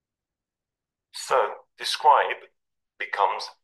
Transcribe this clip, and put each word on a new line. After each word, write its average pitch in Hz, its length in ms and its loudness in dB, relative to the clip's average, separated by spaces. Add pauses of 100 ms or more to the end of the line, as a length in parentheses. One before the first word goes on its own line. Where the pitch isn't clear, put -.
(1120)
So, - 240 -2 (420)
describe 120 720 2 (480)
becomes 101 520 -2 (140)